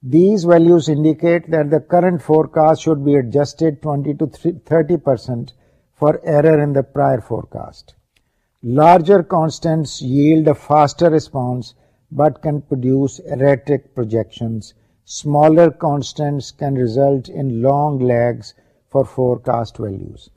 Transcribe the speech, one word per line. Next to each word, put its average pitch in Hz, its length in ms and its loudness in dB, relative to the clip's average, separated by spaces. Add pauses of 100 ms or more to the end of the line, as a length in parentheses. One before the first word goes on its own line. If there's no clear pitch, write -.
These 170 500 2
values 165 400 4
indicate 160 580 0
that 151 220 -2
the 151 80 0 (120)
current 175 320 0
forecast 156 600 2
should 147 200 -2
be 143 140 2
adjusted 143 680 -4
twenty 143 380 -6
to 139 60 -6 (420)
thirty 160 260 0
percent 127 560 -4 (480)
for 151 100 2 (280)
error 156 260 4
in 147 80 -4
the 135 120 -2 (120)
prior 139 320 0
forecast. - 680 -14 (680)
Larger 165 580 4 (160)
constants 160 640 -2
yield 151 460 2
a 147 200 2
faster 151 480 2
response 123 580 -6 (380)
but 147 320 0
can 147 180 -4
produce 131 580 -4
erratic 139 760 -2
projections. 113 760 -6 (320)
Smaller 156 680 2 (180)
constants 143 640 -6
can 139 340 -4
result 135 440 -2
in 131 320 -6
long 139 380 -2 (140)
lags 117 420 -4 (380)
for 135 240 -2
forecast 117 680 -4
values. 101 500 -14